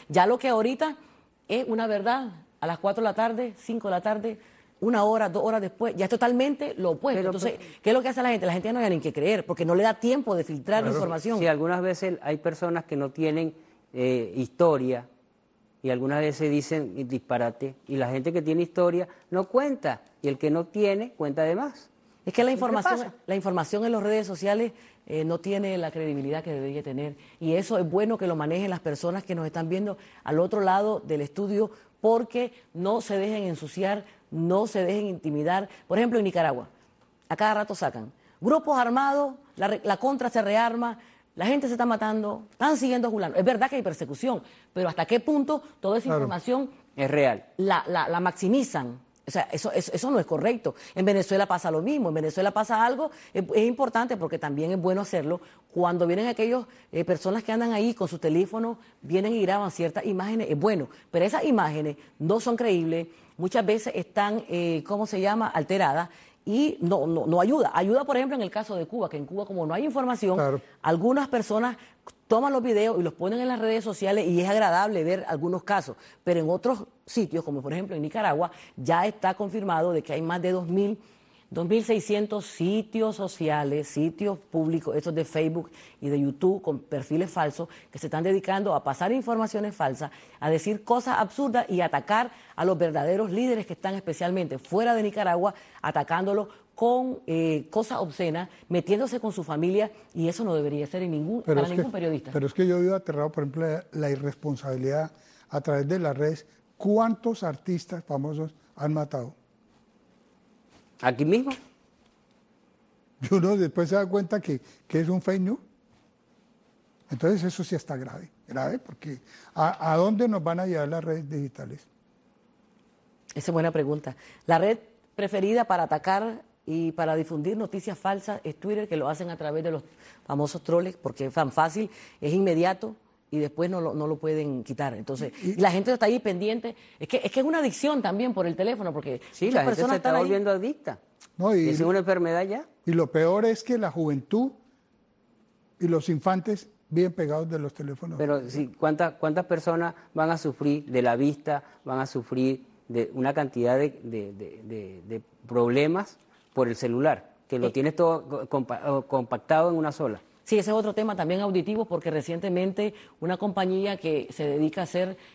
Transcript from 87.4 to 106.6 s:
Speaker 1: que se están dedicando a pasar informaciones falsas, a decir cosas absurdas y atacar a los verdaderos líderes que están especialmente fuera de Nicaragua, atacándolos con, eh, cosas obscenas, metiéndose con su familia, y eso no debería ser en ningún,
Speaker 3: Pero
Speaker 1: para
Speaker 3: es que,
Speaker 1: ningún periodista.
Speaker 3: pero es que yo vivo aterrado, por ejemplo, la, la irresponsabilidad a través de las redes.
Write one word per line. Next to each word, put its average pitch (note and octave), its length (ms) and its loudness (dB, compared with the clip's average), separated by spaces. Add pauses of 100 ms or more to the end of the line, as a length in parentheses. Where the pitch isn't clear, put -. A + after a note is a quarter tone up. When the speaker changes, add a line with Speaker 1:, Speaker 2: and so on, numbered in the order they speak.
Speaker 1:
que - 80 -20
se - 80 -10
están D#3 180 -2
dedicando F#3+ 520 0
a - 80 0
pasar F3 280 0
informaciones A3 640 -2
falsas, C3+ 360 -4 (280)
a D3+ 120 0
decir G3+ 320 0
cosas B3 340 2
absurdas A#3+ 500 0
y F3+ 140 0
atacar G#3 500 0 (240)
a - 80 -2
los F3+ 140 2
verdaderos E3+ 540 0
líderes A3+ 340 0
que F3 80 -10
están F#3+ 220 -4
especialmente F3 640 -4
fuera A#3 340 0
de A3 80 2
Nicaragua, G3 540 0 (260)
atacándolos F3+ 680 0 (260)
con, B3+ 520 0
eh, D#3+ 420 0
cosas A3 280 -2
obscenas, E3+ 500 -4 (220)
metiéndose G#3 500 0
con A3 140 -4
su F#3 100 -6
familia, F3+ 480 0 (220)
y E3 160 0
eso A3 160 -4
no F3 100 0
debería D3 320 -2
ser F#3 160 -6
en F3 80 -4
ningún, D#3+ 300 -2
Speaker 3:
Pero D#3 140 2
Speaker 1:
para C#3+ 120 4
Speaker 3:
es F3 40 -4
que, F3+ 40 -2
Speaker 1:
ningún F3 160 0
periodista. D#3+ 400 -4
Speaker 3:
pero C#3 160 0
es C3 60 -4
que F#3 120 2
yo F3+ 140 4
vivo F#3 160 2
aterrado, D3+ 340 -2
por D3+ 140 -4
ejemplo, D#3 240 -2
la, D#3+ 240 -2
la D3 180 -2
irresponsabilidad C#3 1000 -2 (380)
a D3 100 -2
través C#3+ 300 0
de F#3 100 0
las C#3+ 180 -2
redes. D3+ 280 0 (320)